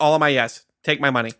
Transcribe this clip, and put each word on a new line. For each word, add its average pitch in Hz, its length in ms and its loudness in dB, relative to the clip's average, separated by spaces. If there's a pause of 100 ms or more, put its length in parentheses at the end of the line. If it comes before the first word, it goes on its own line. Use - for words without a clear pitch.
all 151 140 2
of 156 60 2
my 151 100 4
yes. 123 340 -4 (180)
Take 151 180 -2
my 139 100 0
money. 117 300 -2